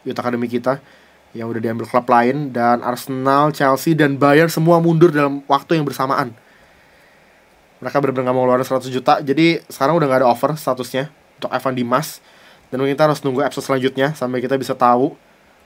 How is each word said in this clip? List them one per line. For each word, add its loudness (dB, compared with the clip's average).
Youth -8
Academy -4
kita -2
yang -8
udah -6
diambil -6
klub 0
lain. 2
Dan 0
Arsenal, 0
Chelsea, 0
dan 2
Bayern 4
semua 2
mundur 4
dalam -2
waktu 0
yang 0
bersamaan. -2
Mereka -10
bener-bener -2
nggak 0
mau 2
ngeluarin 2
seratus -4
juta. 0
Jadi 2
sekarang 0
udah 0
nggak 2
ada 4
offer -2
statusnya -6
untuk -10
Evan -4
Dimas. -2
Dan -4
mungkin -2
kita 4
harus 0
nunggu -2
episode -6
selanjutnya 0
sampai -4
kita -2
bisa -4
tahu 2